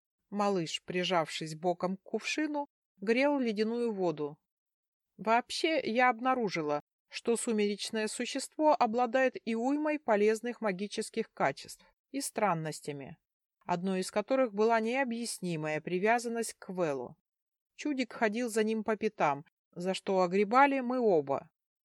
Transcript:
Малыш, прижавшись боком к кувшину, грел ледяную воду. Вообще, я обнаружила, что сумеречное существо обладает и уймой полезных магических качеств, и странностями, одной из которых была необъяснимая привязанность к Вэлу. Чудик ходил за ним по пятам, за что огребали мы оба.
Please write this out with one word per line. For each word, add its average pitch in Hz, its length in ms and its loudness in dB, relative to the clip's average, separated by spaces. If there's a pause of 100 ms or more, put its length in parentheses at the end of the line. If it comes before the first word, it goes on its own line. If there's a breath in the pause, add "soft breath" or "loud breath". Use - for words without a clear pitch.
(300)
Малыш, 202 540 -2
прижавшись 170 720 -2
боком 180 400 -2
к - 60 -14
кувшину, 294 640 -4 (300)
грел 262 400 2
ледяную 226 540 0
воду. 156 460 -2 (800)
Вообще, 247 640 0
я 254 300 2
обнаружила, 220 720 0 (280)
что - 280 -2
сумеречное 214 720 -2
существо 277 680 0
обладает 247 680 2
и 226 100 -2
уймой 294 440 0
полезных 220 640 2
магических 202 720 -4
качеств, - 520 -4 (280 soft breath)
и 269 80 -6
странностями, 160 960 -4 (480)
одной 185 360 -2
из 185 100 -6
которых 254 420 0
была 220 280 2
необъяснимая 220 1000 -2
привязанность 226 720 -2
к - 160 -16
Вэлу. 156 460 -2 (600)
Чудик 262 360 -2
ходил 226 360 0
за 214 160 0
ним 220 200 -2
по 220 120 -2
пятам, 156 480 0 (280)
за 180 220 -2
что 190 280 0
огребали 220 580 4
мы 247 180 -2
оба. 156 500 2 (360)